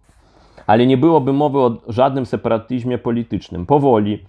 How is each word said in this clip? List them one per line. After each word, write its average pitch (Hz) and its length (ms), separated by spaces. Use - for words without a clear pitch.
Ale 117 200
nie 131 100
byłoby 139 360
mowy 143 260
o 123 160
żadnym 131 380
separatyzmie 117 720
politycznym. 113 680
Powoli, 113 640